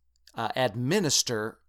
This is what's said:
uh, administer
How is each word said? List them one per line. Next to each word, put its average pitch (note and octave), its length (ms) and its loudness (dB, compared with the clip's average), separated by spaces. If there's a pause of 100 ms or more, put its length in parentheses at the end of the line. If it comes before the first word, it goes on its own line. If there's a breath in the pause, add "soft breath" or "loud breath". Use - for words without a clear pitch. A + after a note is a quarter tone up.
(340)
uh, A2+ 220 -4
administer B2 1000 0 (100)